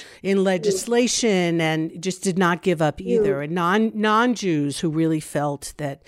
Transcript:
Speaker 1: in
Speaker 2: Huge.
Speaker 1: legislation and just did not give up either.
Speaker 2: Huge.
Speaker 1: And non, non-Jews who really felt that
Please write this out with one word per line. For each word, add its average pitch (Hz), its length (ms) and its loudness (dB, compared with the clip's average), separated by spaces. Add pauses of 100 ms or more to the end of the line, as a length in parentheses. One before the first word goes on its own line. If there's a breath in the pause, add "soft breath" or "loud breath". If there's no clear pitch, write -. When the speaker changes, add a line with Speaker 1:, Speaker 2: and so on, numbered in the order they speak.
(240 loud breath)
Speaker 1:
in 196 140 2
Speaker 2:
Huge. 190 80 2
Speaker 1:
legislation 190 1120 2
and 160 420 -2
just 180 220 -6
did 180 140 -2
not 175 240 2
give 170 200 0
up 151 200 0
either. 202 400 0
Speaker 2:
Huge. 147 60 -6
Speaker 1:
And 160 80 -6
non, 196 380 0
non-Jews 214 840 0
who 170 100 -2
really 160 300 0
felt 143 560 -6
that 139 320 -8